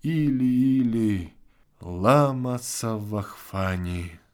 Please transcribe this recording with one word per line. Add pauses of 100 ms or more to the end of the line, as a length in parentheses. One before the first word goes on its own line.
Или,
или, (460)
лама
Саввахфани. (140)